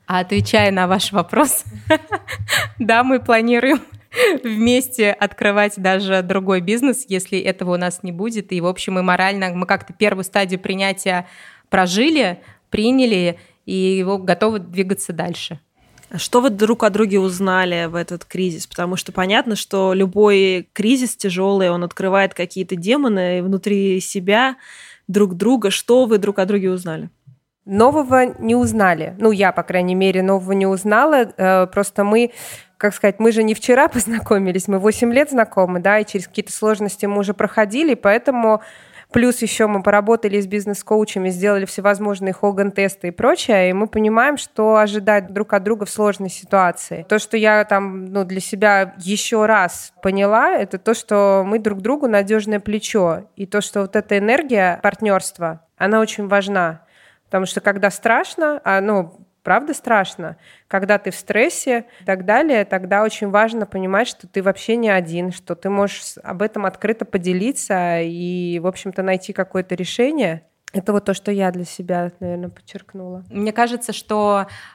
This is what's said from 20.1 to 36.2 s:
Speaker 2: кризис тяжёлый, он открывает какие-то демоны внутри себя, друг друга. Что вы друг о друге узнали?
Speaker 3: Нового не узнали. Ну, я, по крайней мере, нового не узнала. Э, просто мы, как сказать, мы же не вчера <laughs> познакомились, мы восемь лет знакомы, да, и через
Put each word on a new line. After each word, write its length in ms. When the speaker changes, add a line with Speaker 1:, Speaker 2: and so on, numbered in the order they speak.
Speaker 2:
кризис 440
тяжёлый, 540
он 120
открывает 520
какие-то 420
демоны 640
внутри 560
себя, 580
друг 260
друга. 360
Что 340
вы 140
друг 200
о 60
друге 260
узнали? 400
Speaker 3:
Нового 760
не 140
узнали. 640
Ну, 140
я, 180
по 140
крайней 320
мере, 260
нового 300
не 140
узнала. 720
Э, 300
просто 380
мы, 260
как 180
сказать, 240
мы 140
же 100
не 120
вчера 340
<laughs> 60
познакомились, 760
мы 100
восемь 340
лет 180
знакомы, 500
да, 180
и 80
через 220